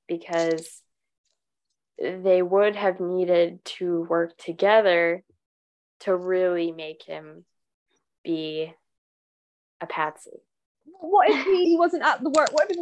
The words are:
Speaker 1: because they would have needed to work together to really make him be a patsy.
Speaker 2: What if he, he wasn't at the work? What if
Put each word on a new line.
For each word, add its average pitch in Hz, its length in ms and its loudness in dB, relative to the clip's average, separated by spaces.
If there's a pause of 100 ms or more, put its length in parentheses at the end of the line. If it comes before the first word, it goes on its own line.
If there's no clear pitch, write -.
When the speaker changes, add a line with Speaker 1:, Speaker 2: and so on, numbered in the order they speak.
Speaker 1:
because 165 760 -4 (1160)
they 185 440 2
would 202 340 2
have 190 240 -2
needed 175 640 0
to 175 380 -4
work 170 340 -2
together 180 840 2 (760)
to 196 140 -2
really 180 580 -2
make 160 300 -16
him 156 420 -16 (760)
be 160 520 -6 (1040)
a 170 60 -10
patsy. - 560 -8 (420)
Speaker 2:
What 370 460 2
if 277 160 0
he, 359 240 2
he 339 80 4
wasn't 339 260 0
at 302 180 0
the 285 80 -4
work? 285 220 2
What 302 180 2
if 349 120 -4